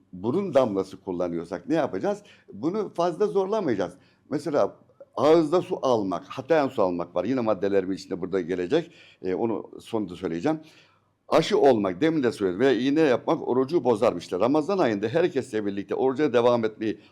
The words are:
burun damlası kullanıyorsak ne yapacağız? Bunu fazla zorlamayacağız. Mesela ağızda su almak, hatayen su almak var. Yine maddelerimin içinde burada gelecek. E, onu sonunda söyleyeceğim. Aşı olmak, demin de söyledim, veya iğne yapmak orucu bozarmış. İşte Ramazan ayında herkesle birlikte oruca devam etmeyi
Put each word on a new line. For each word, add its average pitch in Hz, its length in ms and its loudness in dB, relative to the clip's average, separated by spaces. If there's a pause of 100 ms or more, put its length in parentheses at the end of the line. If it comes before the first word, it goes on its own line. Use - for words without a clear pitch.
(120)
burun 135 400 -4
damlası 101 440 2
kullanıyorsak 87 720 -6
ne 156 60 0
yapacağız? 165 480 -4 (300)
Bunu 165 360 -6
fazla 175 380 -2
zorlamayacağız. 170 640 -2 (360)
Mesela 143 460 0 (400)
ağızda 156 460 4
su 180 200 -6
almak, 98 440 0
hatayen 139 420 0
su 113 140 -2
almak 87 340 -2
var. 90 100 0
Yine 127 160 -2
maddelerimin 98 540 0
içinde 90 260 -10
burada 92 200 -2
gelecek. 90 500 -2 (300)
E, 92 140 -4
onu 107 440 -4
sonunda 98 360 -6
söyleyeceğim. 92 440 -4 (680)
Aşı 160 300 2
olmak, 101 440 4
demin 160 220 2
de 117 80 2
söyledim, 95 280 -2
veya 131 140 4
iğne 139 280 0
yapmak 139 460 0
orucu 131 360 0
bozarmış. 104 400 2
İşte 90 160 -4
Ramazan 147 380 0
ayında 110 300 0
herkesle 123 580 -2
birlikte 98 300 -4
oruca 131 380 0
devam 120 320 4
etmeyi 110 340 -4 (120)